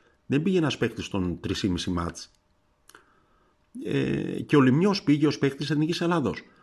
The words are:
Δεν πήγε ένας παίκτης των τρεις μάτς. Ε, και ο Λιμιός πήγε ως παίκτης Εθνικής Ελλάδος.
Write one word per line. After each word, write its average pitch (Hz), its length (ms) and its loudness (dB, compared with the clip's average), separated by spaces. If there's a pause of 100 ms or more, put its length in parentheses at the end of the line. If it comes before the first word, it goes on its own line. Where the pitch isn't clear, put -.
(260)
Δεν 139 160 0
πήγε 185 160 2
ένας 156 200 0
παίκτης 110 300 -4
των 90 320 -2
τρεις 90 480 -2
μάτς. 85 440 -4 (1500)
Ε, - 560 -2
και 135 140 0
ο 143 60 8
Λιμιός 165 420 4
πήγε 147 240 4
ως 143 100 0
παίκτης 139 320 -2
Εθνικής 156 320 0
Ελλάδος. 165 400 0 (220)